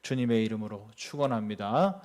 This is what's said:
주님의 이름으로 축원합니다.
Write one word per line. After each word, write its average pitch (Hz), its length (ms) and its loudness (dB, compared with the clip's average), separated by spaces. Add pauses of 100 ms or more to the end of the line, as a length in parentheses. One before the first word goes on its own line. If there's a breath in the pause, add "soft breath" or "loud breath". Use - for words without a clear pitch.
주님의 120 400 2
이름으로 107 520 -6
축원합니다. 120 1080 0